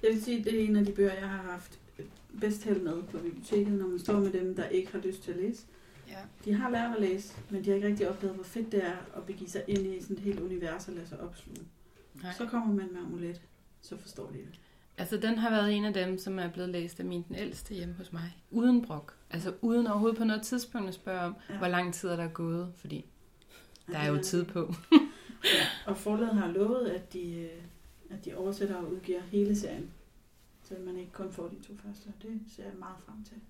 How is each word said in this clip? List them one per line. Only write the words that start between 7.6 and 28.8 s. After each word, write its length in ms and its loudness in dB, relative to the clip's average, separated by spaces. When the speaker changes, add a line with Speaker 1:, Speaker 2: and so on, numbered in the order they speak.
Speaker 1:
de 40 2
har 80 6
ikke 120 2
rigtig 200 2
opdaget, 260 -2
hvor 100 -8
fedt 280 -4
det 120 2
er 120 -2
at 100 -10
begive 240 -8
sig 180 -4
ind 180 2
i 160 -4
sådan 140 -4
et 60 -10
helt 180 0
univers 480 -4
og 60 -8
lade 120 -10
sig 140 -12
opsluge. 380 -12
Speaker 2:
Nej. 100 -8
Speaker 1:
Så 140 -6
kommer 280 2
man 180 0
med 80 -8
Amulet, 400 -6
så 160 -12
forstår 340 -14
de 80 -10
det. 220 -16
Speaker 2:
Altså, 180 -4
den 220 2
har 120 4
været 220 6
en 120 2
af 100 2
dem, 240 0
som 200 -4
er 120 -2
blevet 200 -4
læst 300 -4
af 60 -4
min 220 -2
den 80 -8
ældste 380 -8
hjemme 200 -6
hos 180 -12
mig. 240 -6
Uden 320 6
brok. 340 -8
Altså, 320 -4
uden 240 6
overhovedet 320 4
på 60 2
noget 180 4
tidspunkt 460 -2
at 60 -6
spørge 260 -4
om, 160 -4
Speaker 1:
Ja. 80 -6
Speaker 2:
hvor 100 0
lang 260 2
tid 140 -4
er 80 0
der 120 -2
gået, 480 -2
fordi 300 -8
Speaker 1:
Ja, 40 -6
Speaker 2:
der 60 -4
er 60 0
Speaker 1:
det 60 4
Speaker 2:
jo 80 4
Speaker 1:
er 40 0
Speaker 2:
tid 160 2
Speaker 1:
det. 140 2
Speaker 2:
på. 220 -2
<laughs> 540 6
Speaker 1:
Ja, 220 6
og 80 2
forlaget 360 2
har 180 4
lovet, 360 4
at 240 -4
de, 220 -6
øh, 160 -6
at 140 -10
de 100 -6
oversætter 420 -2
og 160 -4